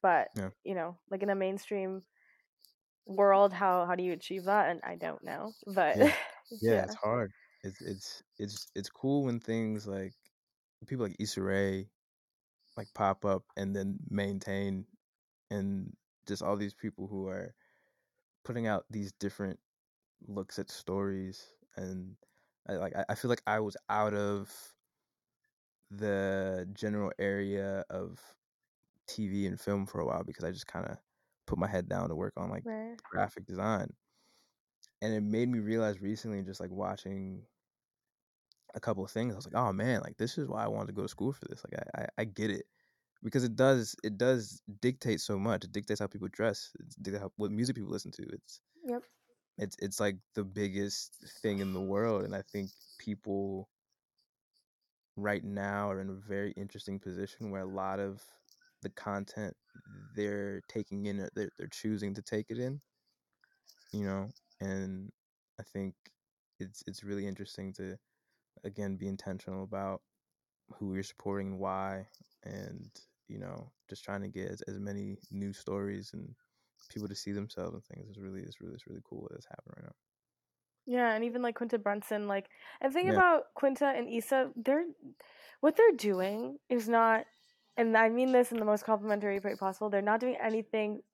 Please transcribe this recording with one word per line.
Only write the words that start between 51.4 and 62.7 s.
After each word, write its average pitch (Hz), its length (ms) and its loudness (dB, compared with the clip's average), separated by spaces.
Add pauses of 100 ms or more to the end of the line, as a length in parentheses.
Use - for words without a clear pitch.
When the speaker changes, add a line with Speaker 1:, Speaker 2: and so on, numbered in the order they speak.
Speaker 2:
thing 101 180 0
in 98 140 -2
the 92 80 -2
world, 101 440 2
and 98 100 -4
I 98 80 -4
think 98 280 -6 (280)
people 98 720 -4 (1500)
right 101 240 0
now 101 460 -2
are 95 100 -2
in 95 120 -4
a - 20 -6
very 101 380 -4
interesting 98 480 -8
position 98 500 -8
where 98 120 -6
a 95 40 -6
lot 95 340 -4
of 101 240 -4 (600)
the 98 80 -4
content 101 640 -6 (560)
they're 101 540 -2
taking 101 400 -6
in, 101 260 -4
they're, 104 240 -4
they're - 100 -10
choosing 104 460 -4
to 104 80 -8
take 107 300 -4
it 113 80 -6
in, 135 220 -4 (1120)